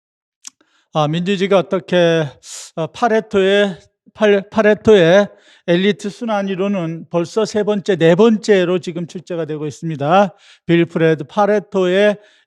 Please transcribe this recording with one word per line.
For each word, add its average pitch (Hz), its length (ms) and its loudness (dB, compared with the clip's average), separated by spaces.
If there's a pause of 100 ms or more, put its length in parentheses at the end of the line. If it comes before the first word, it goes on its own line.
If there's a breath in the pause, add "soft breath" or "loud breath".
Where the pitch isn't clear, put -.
(920)
아, 151 140 0
민주주의가 180 520 -2
어떻게, 170 640 0 (500 loud breath)
어, 160 120 -6
파레토의, 202 920 0 (360)
팔-, 202 360 0
파레토의 208 800 4 (400 soft breath)
엘리트 196 420 -2
순환이론은 196 1000 -6
벌써 170 360 -4
세 208 180 -4
번째, 202 340 -2
네 165 180 4
번째로 190 640 2
지금 170 260 -10
출제가 165 400 -10
되고 151 220 -8
있습니다. 160 640 -2 (320 soft breath)
빌프레드 165 600 0
파레토의 202 920 0 (300 soft breath)